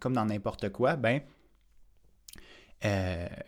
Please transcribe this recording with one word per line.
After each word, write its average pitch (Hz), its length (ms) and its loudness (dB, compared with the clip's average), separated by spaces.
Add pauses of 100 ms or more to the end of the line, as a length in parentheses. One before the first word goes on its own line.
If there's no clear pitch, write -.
comme 131 120 0
dans 113 120 2
n'importe 104 440 -2
quoi, 131 280 2
ben, 127 240 2 (1600)
euh, 92 420 0 (200)